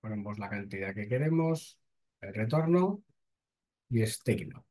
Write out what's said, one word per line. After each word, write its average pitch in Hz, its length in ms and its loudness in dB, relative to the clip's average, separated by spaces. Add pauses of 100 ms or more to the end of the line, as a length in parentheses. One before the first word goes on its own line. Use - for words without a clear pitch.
Ponemos 104 360 -6
la 101 120 -8
cantidad 98 440 -6
que 104 140 -6
queremos, 160 720 0 (420)
el 101 120 -12
retorno 165 680 2 (840)
y 113 160 4
staking. 92 480 -2 (180)